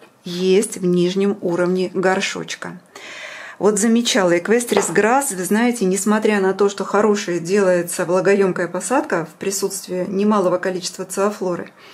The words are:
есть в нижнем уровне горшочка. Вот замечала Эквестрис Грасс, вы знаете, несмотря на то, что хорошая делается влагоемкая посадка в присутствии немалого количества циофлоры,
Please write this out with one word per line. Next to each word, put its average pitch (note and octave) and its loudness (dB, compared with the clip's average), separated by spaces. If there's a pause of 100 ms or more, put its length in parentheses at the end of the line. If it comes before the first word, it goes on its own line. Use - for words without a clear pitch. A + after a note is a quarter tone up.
(260)
есть F#3 2
в F#3 -4
нижнем F3+ 2
уровне F3+ 0
горшочка. F3+ -4 (800)
Вот G#3 2
замечала A3+ 2
Эквестрис G3+ 2
Грасс, A3 2
вы F#3 -6
знаете, A3+ 2
несмотря G#3 2
на F#3+ 2
то, G3+ 2
что G3+ -4
хорошая G3+ 0
делается F3+ 0
влагоемкая F#3 2
посадка F#3 -2
в - -20
присутствии F#3+ -4
немалого G3 2
количества F3+ -6
циофлоры, G3 -4 (240)